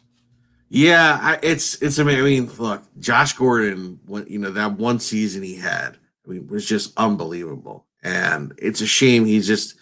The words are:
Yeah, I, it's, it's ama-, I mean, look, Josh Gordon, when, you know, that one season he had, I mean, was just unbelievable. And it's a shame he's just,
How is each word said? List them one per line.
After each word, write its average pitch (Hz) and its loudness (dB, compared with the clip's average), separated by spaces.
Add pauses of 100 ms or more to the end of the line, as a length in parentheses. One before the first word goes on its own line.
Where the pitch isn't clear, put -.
(680)
Yeah, 160 6
I, 156 0
it's, 151 -2
it's 147 0
ama-, 147 2
I 131 2
mean, 131 2
look, 107 -6 (160)
Josh 123 2
Gordon, 104 0
when, 101 -12
you 104 -8
know, 98 -6
that 104 -4
one 113 0
season 104 -4
he 92 -10
had, 87 -8 (260)
I - -16
mean, 87 -12
was 104 -6
just - -2
unbelievable. 85 -4 (180)
And 85 -4
it's 110 -4
a 110 -4
shame 120 4
he's 107 2
just, - -2